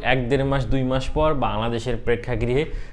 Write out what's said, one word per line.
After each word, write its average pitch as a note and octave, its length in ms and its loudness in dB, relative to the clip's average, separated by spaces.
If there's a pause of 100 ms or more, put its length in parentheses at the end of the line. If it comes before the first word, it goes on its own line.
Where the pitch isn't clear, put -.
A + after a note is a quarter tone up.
এক B2 280 2
দেড় C3+ 140 2
মাস, C#3 220 0
দুই C3 180 2
মাস C3 260 0
পর D3+ 240 2
বাংলাদেশের A2+ 720 -2
প্রেক্ষাগৃহে A#2+ 600 0 (280)